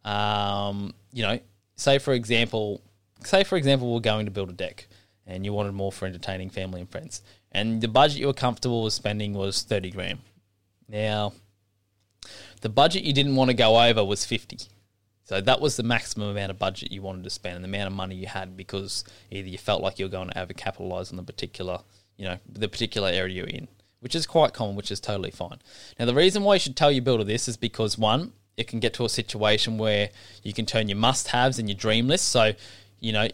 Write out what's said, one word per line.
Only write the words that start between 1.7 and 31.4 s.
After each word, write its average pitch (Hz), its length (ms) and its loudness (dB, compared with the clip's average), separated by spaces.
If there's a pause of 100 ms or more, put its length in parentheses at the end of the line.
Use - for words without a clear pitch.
say 139 240 4
for 139 140 0
example, 113 680 2 (440)
say 196 180 6
for 196 140 0
example, 135 360 2
we're 117 80 0
going 107 260 0
to 104 40 -6
build 95 200 -4
a - 20 -14
deck - 340 -10 (400)
and 92 180 -8
you 101 80 -4
wanted 101 200 -2
more 98 180 -4
for - 160 -8
entertaining 92 440 -8
family 92 300 -8
and 90 100 -14
friends. - 320 -12 (280)
And 113 300 0
the 113 80 0
budget 143 300 6
you 139 80 -2
were 139 60 2
comfortable 120 520 0
with 110 80 0
spending 104 420 -4
was 98 280 -2
thirty 95 280 -2
grand. 92 300 -8 (680)
Now, 107 440 -2 (1300)
the 113 80 -6
budget 147 360 4
you 151 80 2
didn't 139 240 4
want 131 140 6
to 120 60 2
go 113 240 8
over 117 240 6
was 98 200 -2
fifty. - 340 -6 (680)
So 95 160 -4
that 123 200 4
was 147 160 0
the 123 60 -2
maximum 110 460 -2
amount 98 220 -4
of 95 80 -12
budget 98 340 -4
you 98 100 -10
wanted 92 220 -10
to 95 60 -10
spend 90 260 -10
and 90 80 -12
the 95 40 -10
amount 98 200 -4
of 98 80 -6
money 95 200 -6
you 92 100 -10
had 92 300 -10
because 98 480 -8 (260)
either 95 180 -10
you 90 100 -10
felt 101 240 0
like 95 160 -2
you 98 60 -4
were 92 60 -6
going 92 200 -8
to - 40 -12
overcapitalize 90 760 -8
on 90 60 -10
the 90 60 -10
particular, - 560 -8 (380)
you 98 80 -14
know, 95 140 -6 (120)
the 104 180 -4
particular 107 400 -2
area 92 280 -2
you're 92 100 -6
in, - 220 -10 (320)
which 123 140 -6
is 160 120 -2
quite 151 260 4
common, 101 220 -4
which 101 160 -8
is 101 100 -6
totally 98 300 -4
fine. - 280 -12 (400)
Now, 120 80 -2
the 123 80 2
reason 190 280 4
why 202 120 6
you 185 60 4
should 160 160 -4
tell 147 140 6
your 135 120 4
builder 120 220 2
this 107 240 -2
is 117 80 -6
because, 113 400 -2
one, 113 360 2 (240)
it 117 100 -4
can 117 140 -6
get 120 140 0
to 123 100 -2
a 113 40 0
situation 107 720 0
where 104 320 2 (320)
you 104 100 -8
can 107 140 -4
turn 110 220 0
your 101 100 -2
must-haves 123 600 2